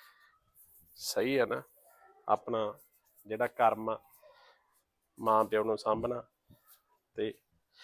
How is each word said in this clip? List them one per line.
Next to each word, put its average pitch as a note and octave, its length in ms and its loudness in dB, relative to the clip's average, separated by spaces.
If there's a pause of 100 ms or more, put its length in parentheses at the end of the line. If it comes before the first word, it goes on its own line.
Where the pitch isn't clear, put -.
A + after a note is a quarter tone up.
(960)
ਸਹੀ B2 400 -2
ਆ A#2+ 100 4
ਨਾ, B2+ 160 -6 (680)
ਆਪਣਾ G#2+ 500 -2 (480)
ਜਿਹੜਾ A2 200 -2
ਕਰਮ A2 440 0
ਆ, G#2+ 100 -6 (1200)
ਮਾਂ A2 260 4
ਪਿਓ G#2+ 200 2
ਨੂੰ A2 140 -2
ਸਾਂਭਣਾ A2+ 460 -2 (880)
ਤੇ G#2+ 200 -4 (500)